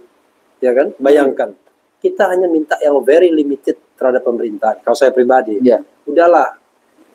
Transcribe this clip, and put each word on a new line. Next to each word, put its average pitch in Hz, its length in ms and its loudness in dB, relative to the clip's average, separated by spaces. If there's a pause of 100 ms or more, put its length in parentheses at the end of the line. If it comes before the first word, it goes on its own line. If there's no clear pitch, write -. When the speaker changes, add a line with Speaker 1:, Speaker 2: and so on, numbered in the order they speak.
(600)
Speaker 1:
Ya 127 120 0
kan? 143 200 0
Speaker 2:
Hmm. - 80 -18
Speaker 1:
Bayangkan, 135 500 0 (500)
kita 190 280 -2
hanya 185 200 0
minta 156 320 -2
yang 143 200 0
very 160 320 2
limited 147 480 -4 (160)
terhadap 127 280 -2
pemerintahan. 110 600 -4
Kalau 120 160 -2
saya 131 120 2
pribadi, 123 520 0
Speaker 2:
Ya. 117 160 4 (240)
Speaker 1:
udahlah, 170 560 0 (560)